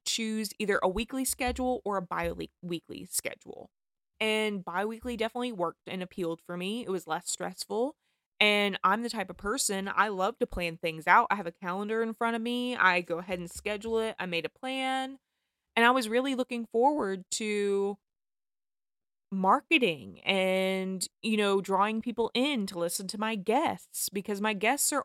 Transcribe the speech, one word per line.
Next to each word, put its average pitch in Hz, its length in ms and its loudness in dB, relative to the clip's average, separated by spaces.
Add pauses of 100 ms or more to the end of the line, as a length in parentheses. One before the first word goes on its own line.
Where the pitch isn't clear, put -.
choose 220 460 -2 (100)
either 202 220 2
a 190 60 4
weekly 233 360 -2
schedule 254 600 -2
or 202 120 -2
a 185 60 -2
bi-weekly 170 1040 -6
schedule. - 640 -8 (500)
And 214 440 0
bi-weekly 220 520 -4
definitely 233 360 -2
worked 175 360 -4
and 185 140 -6
appealed 165 400 -6
for 175 140 -10
me. 202 280 -4
It - 60 -6
was 185 160 -4
less 160 220 -4
stressful. 202 680 -4 (440)
And 208 420 4
I'm 202 200 4
the 233 80 -4
type 190 200 -4
of 180 60 -14
person, 202 580 -2
I 202 140 4
love 196 300 -2
to 240 80 2
plan 170 320 -6
things 160 280 -4
out. 190 240 10
I 202 60 4
have 202 100 -6
a 170 60 -6
calendar 208 500 -4
in 226 120 -2
front 233 220 0
of 226 60 -4
me. 247 320 -2
I 180 280 4
go 170 160 -4
ahead 180 200 -6
and 170 120 -8
schedule 214 480 -4
it. 220 200 -2
I 185 80 -6
made 170 200 -2
a - 40 -8
plan. 262 680 -4 (580)
And 233 100 8
I 240 40 10
was 247 180 4
really 254 260 2
looking 240 320 -2
forward 226 640 2
to 202 680 0 (1300)
marketing 190 920 2
and, 190 840 0 (160)
you 220 140 0
know, 202 240 4
drawing 196 400 2
people 226 340 -2
in 254 320 2
to 196 120 -8
listen 175 300 -2
to 208 120 -8
my 220 160 -2
guests, 214 720 0
because 196 320 -4
my 220 140 0
guests 220 380 2
are 277 120 -2